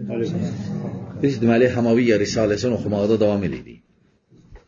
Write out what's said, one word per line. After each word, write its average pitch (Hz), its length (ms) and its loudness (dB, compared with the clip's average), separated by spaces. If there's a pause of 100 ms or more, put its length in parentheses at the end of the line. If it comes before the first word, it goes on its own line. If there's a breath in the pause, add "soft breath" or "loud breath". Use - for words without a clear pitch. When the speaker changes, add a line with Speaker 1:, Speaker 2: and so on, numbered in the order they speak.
Speaker 1:
Aleykum. 113 440 -4 (720)
Speaker 2:
Biz, 139 200 0
deməli, 117 320 4
Həmaviyyə 117 480 2
Risaləsini 104 560 0
oxumaqda 104 460 0
davam 104 260 2
edirik. 62 380 -8 (840)